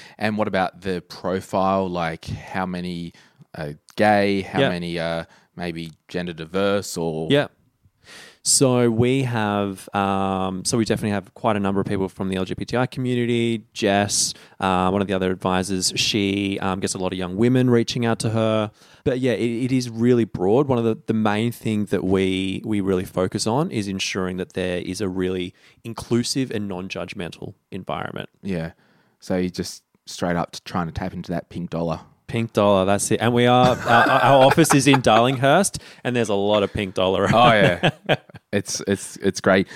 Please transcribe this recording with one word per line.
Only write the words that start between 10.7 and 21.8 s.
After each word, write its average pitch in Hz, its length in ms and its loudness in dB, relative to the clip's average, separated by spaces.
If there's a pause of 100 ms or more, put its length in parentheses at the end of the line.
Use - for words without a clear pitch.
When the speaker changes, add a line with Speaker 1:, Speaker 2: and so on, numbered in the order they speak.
Speaker 2:
we 113 60 2
definitely 107 280 -2
have 98 220 -6
quite 110 220 0
a 101 60 0
number 98 180 0
of 92 80 -2
people 95 220 -2
from - 180 -6
the 95 80 -4
L 92 80 -2
G 90 120 -6
B 101 100 -8
T - 100 -4
I 127 120 2
community. 120 840 -2
Jess, 101 640 0 (260)
uh, 92 300 2
one 98 120 0
of 95 60 -2
the 101 60 -2
other 92 180 0
advisors, 92 640 -2
she, 98 640 -2
um, 95 220 -4
gets 98 120 -4
a - 40 -8
lot 92 160 -4
of 92 40 -6
young 90 200 -6
women 127 320 4
reaching 120 360 2
out 113 140 -2
to 113 120 -2
her. 110 380 0 (360)
But 127 160 0
yeah, 127 100 2
it, 110 180 0 (160)
it 123 60 -2
is 127 180 0
really 117 360 4
broad. 110 420 2
One 131 100 2
of 117 60 0
the, 110 140 0 (100)
the 110 60 0
main 110 400 0
things 107 380 -2